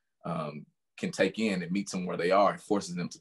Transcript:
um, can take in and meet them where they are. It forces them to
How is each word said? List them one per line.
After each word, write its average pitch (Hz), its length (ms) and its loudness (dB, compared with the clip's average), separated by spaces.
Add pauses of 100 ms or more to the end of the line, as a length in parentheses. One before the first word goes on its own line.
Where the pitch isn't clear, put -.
(260)
um, 76 400 -6 (320)
can 92 140 -4
take 98 280 0
in 98 240 0
and 82 80 -6
meet 98 180 -2
them 90 160 -4
where 92 120 -4
they 90 140 2
are. 95 220 6
It 85 80 -8
forces 90 340 0
them 87 140 -4
to - 120 -14